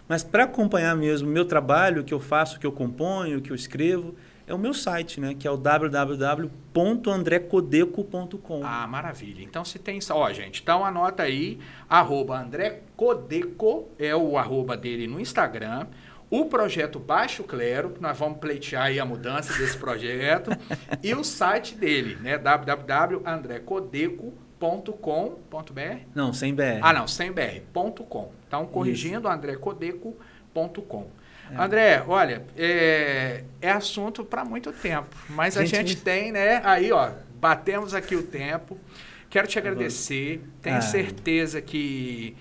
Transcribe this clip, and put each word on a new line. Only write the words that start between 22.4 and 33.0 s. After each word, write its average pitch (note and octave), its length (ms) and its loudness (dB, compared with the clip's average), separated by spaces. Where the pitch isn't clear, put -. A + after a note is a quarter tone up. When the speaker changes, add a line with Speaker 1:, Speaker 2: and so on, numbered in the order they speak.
Speaker 2:
w C#3+ 220 -2
w D#3+ 400 2
andré B2+ 320 -6
codeco F3+ 720 -4
ponto G3 340 -2
com E3+ 420 -2
ponto D#3 260 -12
b C3+ 80 -8
r. - 340 -10
Speaker 1:
Não, C#3 180 0
sem C#3 220 -2
B C#3+ 80 2
R. A#2 180 0
Speaker 2:
Ah, D#3+ 100 6
não, B2 160 2
sem F3+ 240 -4
B F3+ 80 -4
R A2 220 -4
ponto G3+ 320 -4
com. - 280 -10
Então, D3+ 180 -4
corrigindo, F3+ 640 -2
Speaker 1:
Isso. - 0 -
Speaker 2:
andré C#3+ 300 -2
codeco F3 600 -8
ponto F3 260 -4
com. G2+ 240 -10
Speaker 1:
É. C#3 120 -2
Speaker 2:
André, G3 440 8
olha, D#3 360 4
é, D3+ 880 2